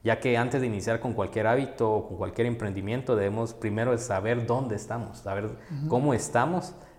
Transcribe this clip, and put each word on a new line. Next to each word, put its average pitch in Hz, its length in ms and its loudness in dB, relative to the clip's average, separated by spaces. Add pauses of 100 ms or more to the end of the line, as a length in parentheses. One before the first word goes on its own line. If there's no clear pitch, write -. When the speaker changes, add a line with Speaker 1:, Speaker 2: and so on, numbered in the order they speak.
Speaker 1:
ya 110 200 2
que 123 160 4
antes 127 240 2
de 127 60 0
iniciar 113 340 0
con 123 120 -2
cualquier 104 320 0
hábito 120 460 2
o 107 160 2
con 92 100 -10
cualquier 95 300 0
emprendimiento, 113 720 -2
debemos 110 360 0
primero 113 440 0
saber 113 500 0
dónde 120 280 0
estamos, 107 440 -6
saber 101 260 -4
Speaker 2:
Ujú. 143 440 -6
Speaker 1:
cómo 135 240 4
estamos 135 600 0 (240)